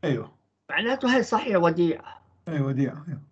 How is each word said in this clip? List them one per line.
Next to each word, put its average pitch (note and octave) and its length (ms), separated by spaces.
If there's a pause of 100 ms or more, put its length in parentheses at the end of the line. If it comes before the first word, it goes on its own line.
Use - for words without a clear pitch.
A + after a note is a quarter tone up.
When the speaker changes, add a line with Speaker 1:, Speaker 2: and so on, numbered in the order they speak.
Speaker 1:
أيوة. B2 280 (380)
Speaker 2:
معناته B3 460
هاي B3 80
صحيح، A3 340
وديع. E3+ 440 (460)
Speaker 1:
أيوة، D3 200
وديع. C3 260 (140)
أيوة. D#3 140 (100)